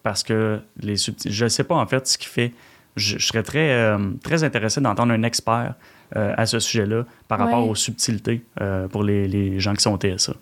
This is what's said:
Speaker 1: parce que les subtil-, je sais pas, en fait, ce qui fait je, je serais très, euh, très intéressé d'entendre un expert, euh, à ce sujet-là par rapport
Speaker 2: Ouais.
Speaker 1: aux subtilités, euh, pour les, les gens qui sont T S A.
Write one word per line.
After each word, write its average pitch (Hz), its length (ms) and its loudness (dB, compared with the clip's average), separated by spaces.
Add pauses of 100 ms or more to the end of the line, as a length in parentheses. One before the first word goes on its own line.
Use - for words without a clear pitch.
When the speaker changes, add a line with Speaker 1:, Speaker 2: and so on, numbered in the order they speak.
Speaker 1:
parce 107 200 -2
que 110 360 0 (220)
les 104 160 -2
subtil-, - 340 -4
je 107 160 0
sais - 160 0
pas, 175 120 0
en 127 100 2
fait, 135 200 0
ce - 120 0
qui - 100 -12
fait 120 240 0 (440)
je, 101 220 -2
je - 100 -2
serais 113 160 0
très, 151 280 0
euh, 113 260 4 (260)
très 160 200 0
intéressé 113 380 0
d'entendre 120 320 2
un 110 100 2
expert, 117 500 0 (420)
euh, 104 220 0
à 113 80 4
ce 117 140 0
sujet-là 110 440 0 (240)
par 117 120 0
rapport 120 240 2
Speaker 2:
Ouais. 110 60 2
Speaker 1:
aux 107 60 -2
subtilités, 113 680 -2 (180)
euh, 95 260 -2
pour 104 160 -2
les, 101 240 2
les 98 320 0
gens 101 140 0
qui 104 80 -2
sont 104 160 2
T 98 120 0
S 92 200 -2
A. - 120 -6